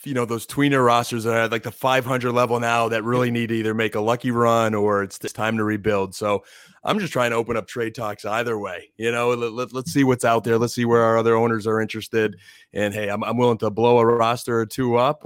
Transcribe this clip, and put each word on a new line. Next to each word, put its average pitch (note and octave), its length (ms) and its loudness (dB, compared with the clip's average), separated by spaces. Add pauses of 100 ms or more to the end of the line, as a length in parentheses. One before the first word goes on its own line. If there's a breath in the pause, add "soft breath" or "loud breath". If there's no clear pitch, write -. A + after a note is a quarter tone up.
you C#3+ 100 -8
know, B2 100 0
those A2+ 220 -4
tweener C#3 400 2
rosters A#2+ 380 2
that A2+ 100 0
are A2+ 60 2
at, A2+ 120 0
like, A2+ 120 -2
the A#2+ 80 -8
five C3 340 0
hundred B2+ 280 -2
level A#2+ 260 2
now A#2 300 2
that A2 140 -2
really B2 280 0
need A#2 160 -2
to A#2 80 -2
either A2 180 0
make A2 220 -2
a A2 40 0
lucky A#2+ 300 0
run A#2 460 2
or G#2 260 2
it's, F#2+ 220 -8
it's A2 100 -6
time A2 240 -2
to A2 60 0
rebuild. G2+ 500 -2
So G#2 300 -2 (400 loud breath)
I'm G3 160 -2
just F#3 120 -6
trying A#2+ 200 0
to A2+ 60 0
open A#2 200 -2
up G2+ 80 -6
trade A2+ 300 -6
talks G#2+ 280 -8
either A2+ 360 -4
way. F#2 380 -10
You A2+ 140 -2
know, A#2+ 180 0
let, A#2+ 240 -2
let, A#2+ 200 -8
let's B2+ 180 -8
see C#3 120 2
what's B2+ 200 2
out A#2 200 2
there. A2+ 160 2
Let's A#2 160 -2
see A#2+ 100 0
where A#2 160 4
our A2+ 160 4
other A2+ 180 4
owners A2+ 300 0
are A2 160 0
interested. A2 560 -4 (340 loud breath)
And, G2+ 220 -2
hey, G#2 160 -4
I'm, G#2 140 -4
I'm A2+ 140 -4
willing A#2+ 200 2
to A2 140 -2
blow A#2+ 260 4
a A#2 80 6
roster A#2 540 2
or A2+ 80 -2
two A#2+ 300 0
up, C3+ 280 0